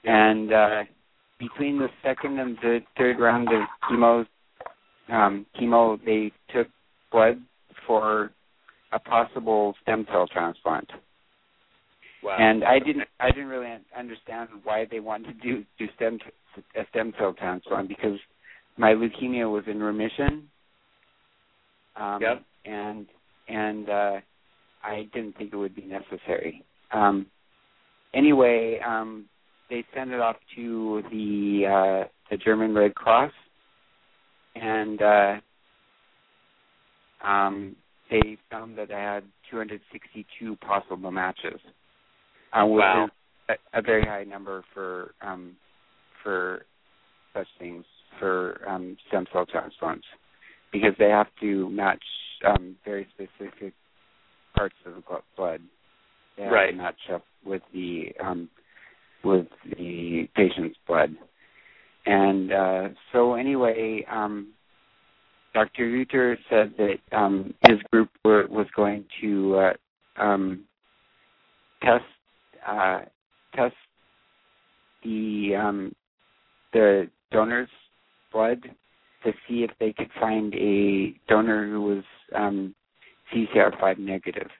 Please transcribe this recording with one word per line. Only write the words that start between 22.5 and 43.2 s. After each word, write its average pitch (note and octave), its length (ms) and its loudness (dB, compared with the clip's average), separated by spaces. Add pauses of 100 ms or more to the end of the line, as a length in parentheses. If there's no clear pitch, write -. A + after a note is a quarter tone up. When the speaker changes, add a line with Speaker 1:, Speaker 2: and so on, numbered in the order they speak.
Speaker 1:
and, G#2 420 -12 (400)
and, G#2+ 420 -6
uh, G2+ 320 -2 (640)
I G#2+ 300 -10
didn't A2 240 -10
think G2+ 160 -12
it - 20 -12
would G2 200 -8
be F#2+ 80 -16
necessary. F#2+ 800 -10 (280)
Um, G2+ 360 2 (880)
anyway, B2 680 4
um, A2 460 -6 (440)
they A#2+ 140 -8 (100)
sent C3 180 -8
it B2 100 -4
off A2+ 160 0 (180)
to A2 560 -6
the, G2+ 560 0
uh, F#2+ 400 2 (240)
the G#2 60 -4
German A2 360 2
Red G#2 220 4
Cross, B2 380 4 (1200)
and, A2 460 -4
uh, G#2 340 6 (1900)
um, G2+ 540 -2 (340)
they G#2+ 280 2 (120)
found A2 280 -14
that G#2 140 -10
I G2+ 80 -8
had G2+ 240 -6 (280)
two A#2 60 -10
hundred G#2 240 -10 (100)
sixty-two A2 680 -14
possible F#2+ 540 -4
matches, F#2 480 -6 (920)
uh, G#2+ 120 6
which G#2+ 140 4
Speaker 2:
Wow. F#2 260 4 (440)